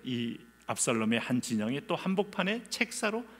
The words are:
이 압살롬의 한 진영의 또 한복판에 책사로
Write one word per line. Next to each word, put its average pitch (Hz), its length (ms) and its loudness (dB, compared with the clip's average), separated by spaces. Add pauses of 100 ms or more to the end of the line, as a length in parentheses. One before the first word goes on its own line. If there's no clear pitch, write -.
이 117 360 -2 (300)
압살롬의 113 500 2
한 123 220 2
진영의 117 460 0
또 175 100 0
한복판에 196 720 0
책사로 233 560 -2 (160)